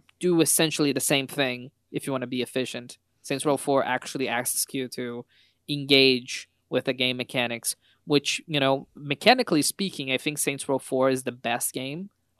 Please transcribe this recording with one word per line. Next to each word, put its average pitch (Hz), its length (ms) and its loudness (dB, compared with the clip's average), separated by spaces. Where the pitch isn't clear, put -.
do 175 220 4
essentially 151 500 2
the 135 80 -2
same 139 260 2
thing 127 460 -4
if - 140 -6
you 139 60 -4
wanna 127 160 -4
be 127 160 -4
efficient. 123 560 -6
Saints 139 240 -4
Row 139 100 2
four 135 260 2
actually 127 440 -4
asks 120 480 -4
you 131 140 -4
to 120 360 -10
engage 135 800 4
with 131 160 -2
the 135 80 0
game 127 240 -2
mechanics, 120 580 -4
which, - 400 0
you 151 140 -2
know, 135 340 0
mechanically 160 680 2
speaking, 151 480 -4
I 131 80 0
think 151 180 -6
Saints 139 320 -4
Row 135 80 2
four 131 320 0
is 131 140 0
the 127 80 -6
best 120 420 -4
game 147 380 -10